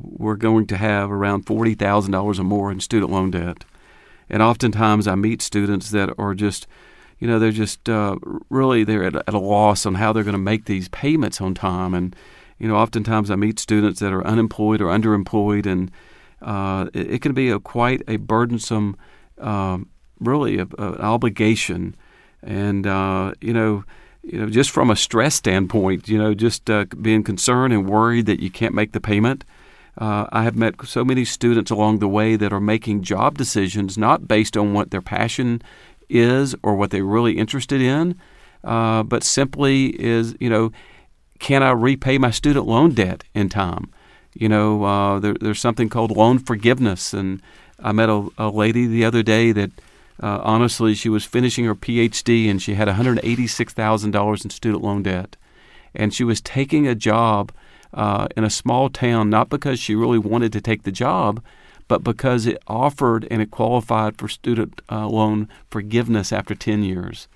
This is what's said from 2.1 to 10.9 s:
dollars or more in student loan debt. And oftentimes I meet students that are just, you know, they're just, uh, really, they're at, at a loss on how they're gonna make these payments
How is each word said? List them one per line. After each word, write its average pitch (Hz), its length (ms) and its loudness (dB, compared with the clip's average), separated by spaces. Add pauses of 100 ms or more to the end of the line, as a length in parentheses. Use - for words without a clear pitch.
dollars 95 280 0
or 95 40 -2
more 101 280 0
in 95 80 -8
student 101 320 0
loan 95 200 0
debt. 87 340 -6 (640)
And 107 120 0
oftentimes 110 680 2
I 95 60 0
meet 110 260 0
students 101 480 -2
that 101 280 0
are 101 160 -4
just, 98 320 -2 (540)
you 117 80 -4
know, 117 100 2
they're 110 140 4
just, 110 380 -4
uh, 104 260 -2 (340)
really, 127 360 2
they're 107 180 0
at, 92 100 -2
at 98 200 -4
a 104 40 0
loss 104 480 2
on 95 100 -2
how 107 180 0
they're 110 100 0
gonna 101 140 -2
make 101 260 -2
these 95 240 -6
payments 147 540 -2